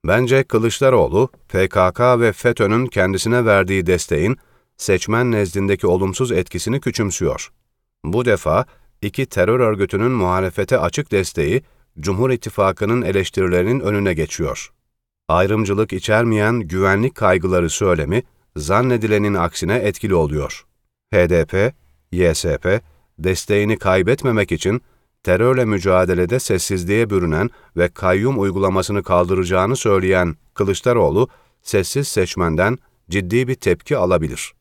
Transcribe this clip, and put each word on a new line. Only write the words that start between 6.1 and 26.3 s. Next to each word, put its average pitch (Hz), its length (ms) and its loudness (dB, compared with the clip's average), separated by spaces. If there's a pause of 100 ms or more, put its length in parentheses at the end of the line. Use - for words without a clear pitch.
etkisini 95 500 -4
küçümsüyor. 95 720 -4 (520)
Bu 113 220 -2
defa 98 400 0 (360)
iki 117 240 -4
terör 104 340 0
örgütünün 107 520 0
muhalefete 95 680 0
açık 87 320 -4
desteği 92 500 0 (380)
Cumhur 98 300 -2
İttifakı'nın 107 720 -2
eleştirilerinin 95 760 0
önüne 101 340 -2
geçiyor. 76 580 -6 (560)
Ayrımcılık 101 680 0
içermeyen 110 680 0
güvenlik 98 560 0
kaygıları 90 540 2
söylemi 87 540 0 (320)
zannedilenin 104 760 0
aksine 87 420 -2
etkili 104 400 -2
oluyor. 76 500 -2 (460)
H 90 180 4
D 85 160 2
P, 101 280 -2 (380)
Y 87 240 2
S 78 220 -2
P 98 240 -2 (380)
desteğini 101 580 -2
kaybetmemek 101 760 0
için 95 300 -2 (420)
terörle 123 420 2
mücadelede 92 760 2